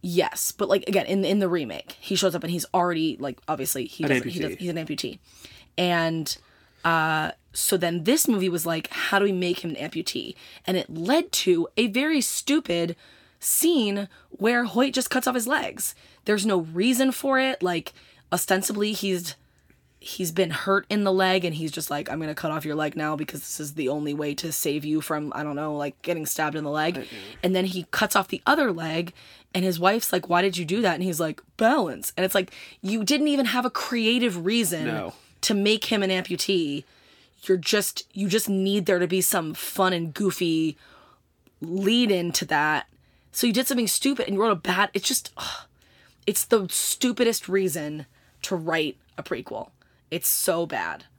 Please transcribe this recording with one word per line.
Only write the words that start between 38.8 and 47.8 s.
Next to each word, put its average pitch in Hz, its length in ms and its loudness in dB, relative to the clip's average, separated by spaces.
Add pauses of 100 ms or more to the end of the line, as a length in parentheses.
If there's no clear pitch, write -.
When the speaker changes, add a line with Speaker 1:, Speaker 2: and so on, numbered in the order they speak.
Speaker 1:
there 185 120 4
to 175 80 2
be 185 140 2
some 165 340 0
fun - 380 0
and 170 200 -2
goofy 160 640 0 (840)
lead 196 500 2
into 175 360 0
that. 151 420 0 (420)
So - 160 0
you 233 60 4
did 254 160 2
something 240 180 0
stupid - 400 0
and 196 80 -2
you 196 80 2
wrote 226 80 4
a 196 60 4
bad, 185 360 0
it's - 140 -2
just, - 300 -2
ugh, - 300 -10 (600)
it's - 180 0
the 208 240 2
stupidest - 800 0
reason 156 580 -2 (360)